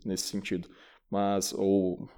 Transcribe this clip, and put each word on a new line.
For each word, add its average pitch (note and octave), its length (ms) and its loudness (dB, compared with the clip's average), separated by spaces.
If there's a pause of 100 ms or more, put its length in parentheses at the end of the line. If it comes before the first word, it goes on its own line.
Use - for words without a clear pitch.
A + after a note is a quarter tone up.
nesse F#2+ 240 -4
sentido. F#2+ 400 -4 (420)
Mas, G2+ 420 0
ou G2 640 2